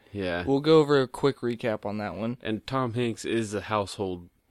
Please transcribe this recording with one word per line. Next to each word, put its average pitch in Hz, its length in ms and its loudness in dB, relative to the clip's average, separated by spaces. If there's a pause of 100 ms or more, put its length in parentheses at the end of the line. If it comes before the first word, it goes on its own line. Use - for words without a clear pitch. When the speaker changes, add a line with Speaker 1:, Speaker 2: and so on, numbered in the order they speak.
(120)
Speaker 1:
Yeah. 90 340 -2
Speaker 2:
we'll 139 160 2
go 156 180 8
over 143 220 6
a 127 60 0
quick - 320 0
recap 117 460 -2
on 104 140 -4
that 98 160 -6
one. 113 260 -4
Speaker 1:
And 110 240 -4
Tom 131 280 -2
Hanks 117 320 -2
is 107 280 -2
a 101 80 -2
household 92 680 -4 (220)